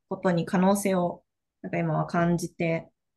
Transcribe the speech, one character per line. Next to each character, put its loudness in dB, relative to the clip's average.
こ -6
と 0
に 0
可 0
能 4
性 0
を、 -2
な -12
ん -16
か -2
今 0
は -2
感 2
じ -4
て -2